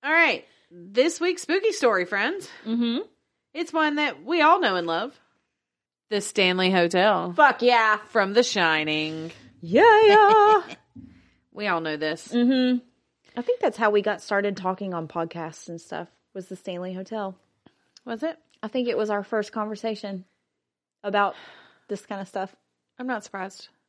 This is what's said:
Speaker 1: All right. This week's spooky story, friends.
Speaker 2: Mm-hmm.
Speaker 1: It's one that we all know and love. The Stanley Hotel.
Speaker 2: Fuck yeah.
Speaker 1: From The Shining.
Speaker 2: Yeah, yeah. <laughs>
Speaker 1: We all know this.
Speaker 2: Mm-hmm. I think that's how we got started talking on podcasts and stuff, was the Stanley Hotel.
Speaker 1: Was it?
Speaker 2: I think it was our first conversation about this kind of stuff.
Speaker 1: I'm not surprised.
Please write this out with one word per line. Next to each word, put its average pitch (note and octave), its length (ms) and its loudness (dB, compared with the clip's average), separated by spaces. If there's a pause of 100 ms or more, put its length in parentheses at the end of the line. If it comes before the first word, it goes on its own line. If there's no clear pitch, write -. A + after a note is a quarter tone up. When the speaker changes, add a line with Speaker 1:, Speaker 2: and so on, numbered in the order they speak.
Speaker 1:
All D4 80 -2
right. D#4+ 320 2 (260)
This G3+ 500 -2
week's F4 220 -2
spooky G4 300 0
story, G#3 320 0
friends. A3+ 440 -4 (180)
Speaker 2:
Mm-hmm. A#3 320 -2 (540)
Speaker 1:
It's E4 200 -8
one D#4 240 0
that G3 280 -4
we D#4 180 0
all E4 180 6
know G#3 160 0
and E3+ 100 -4
love. F3 320 -6 (920)
The G#3 100 -2
Stanley F#3 500 0
Hotel. F3+ 640 2
Speaker 2:
Fuck C4 300 4
yeah. A3+ 360 4 (100)
Speaker 1:
From G3 260 0
The A#3+ 80 4
Shining. D#3 880 -2 (300)
Speaker 2:
Yeah, G#4 460 6
yeah. G#4 600 6
<laughs> - 60 -14 (760)
Speaker 1:
We G#3 160 -6
all E3+ 120 0
know D#3 160 -4
this. D#3 360 -6
Speaker 2:
Mm-hmm. B3+ 460 2 (600)
I A#3+ 40 -8
think A#4+ 180 -2
that's B3+ 160 -2
how G#3+ 140 2
we G#3 120 2
got G3+ 180 -4
started G3+ 360 -2
talking F#3+ 360 -6
on E3 140 -8
podcasts E3 600 -10
and E3 120 -14
stuff, E3 280 -12 (260)
was F#3+ 140 -14
the F#3+ 80 -14
Stanley F#3 360 -12
Hotel. F#3+ 440 -10 (680)
Speaker 1:
Was A#3 200 -10
it? E4 120 -8 (240)
Speaker 2:
I A3 60 -12
think A#3+ 220 -4
it A#3+ 100 -2
was G#3+ 100 -4
our G3+ 140 -4
first G#3 300 -6
conversation G#3+ 720 -8 (800)
about G3+ 320 -2 (500)
this - 200 -10
kind G3 140 -12
of F#3+ 60 -12
stuff. F#3+ 260 -8 (460)
Speaker 1:
I'm B3 80 -10
not A#3+ 160 -6
surprised. - 460 -14 (200)